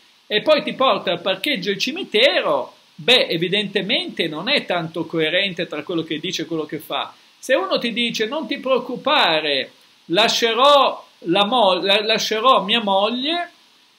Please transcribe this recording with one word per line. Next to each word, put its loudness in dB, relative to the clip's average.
e -2
poi 4
ti -6
porta 0
al -2
parcheggio -4
il -4
cimitero, 0
beh, 4
evidentemente -4
non -8
è 0
tanto -4
coerente -2
tra -8
quello -4
che -6
dice -6
e -8
quello -6
che -10
fa. -8
Se 0
uno 0
ti -4
dice: -2
"Non -6
ti -6
preoccupare, 0
lascerò 4
la 2
mo-, 4
la-, 2
lascerò 2
mia 0
moglie", 0